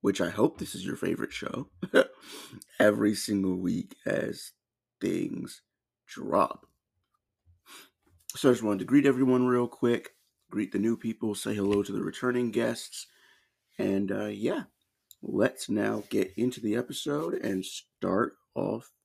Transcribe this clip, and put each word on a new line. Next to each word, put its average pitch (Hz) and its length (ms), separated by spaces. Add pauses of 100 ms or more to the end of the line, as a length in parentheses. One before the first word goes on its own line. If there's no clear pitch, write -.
which 95 200
I 85 80
hope 104 300
this - 160
is 92 100
your - 100
favorite - 380
show, - 360 (220)
<laughs> - 880
every 104 360
single 95 400
week 92 400 (100)
as - 460 (500)
things - 640 (420)
drop. - 640 (1700)
So 143 140
I - 20
just 110 100
wanted 107 160
to 95 80
greet 139 220
everyone 127 400
real 123 200
quick, - 440 (400)
greet - 200
the - 60
new 110 180
people, 110 380
say 107 220
hello 101 260
to 101 100
the 101 120
returning 123 480
guests, - 560 (720)
and, 98 320
uh, 101 140
yeah, 113 400 (580)
let's - 440
now 107 440
get 101 260
into 123 240
the 107 140
episode 147 580
and 95 320
start - 680 (200)
off 101 380 (140)